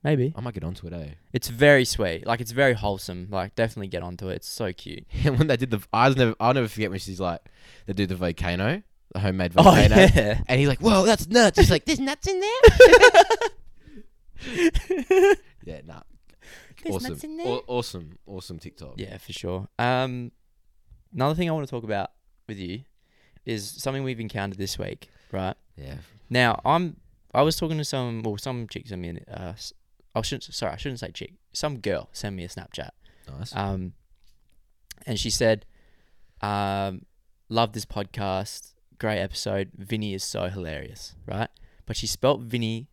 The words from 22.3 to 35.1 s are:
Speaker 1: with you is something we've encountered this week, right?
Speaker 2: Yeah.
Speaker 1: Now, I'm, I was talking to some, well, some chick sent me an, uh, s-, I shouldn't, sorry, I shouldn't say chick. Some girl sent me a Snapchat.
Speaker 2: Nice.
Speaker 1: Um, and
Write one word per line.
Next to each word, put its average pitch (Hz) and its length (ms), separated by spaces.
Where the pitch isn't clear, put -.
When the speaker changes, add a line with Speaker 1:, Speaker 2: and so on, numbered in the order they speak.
Speaker 1:
with 104 100
you 95 240
is 107 240
something 135 360
we've 123 160
encountered 101 380
this 98 200
week, - 320
right? 95 240
Speaker 2:
Yeah. 69 200
Speaker 1:
Now, 120 340
I'm, 165 320
I 127 80
was 156 140
talking 160 220
to 151 60
some, 120 380
well, 110 160
some 120 300
chick - 180
sent 95 160
me 87 60
an, 85 200
uh, 90 280
s-, - 160
I 113 80
shouldn't, 127 220
sorry, - 280
I - 40
shouldn't 127 240
say 95 100
chick. - 220
Some 147 280
girl 92 320
sent 101 240
me 87 80
a - 40
Snapchat. - 420
Speaker 2:
Nice. - 160
Speaker 1:
Um, 95 380
and 113 120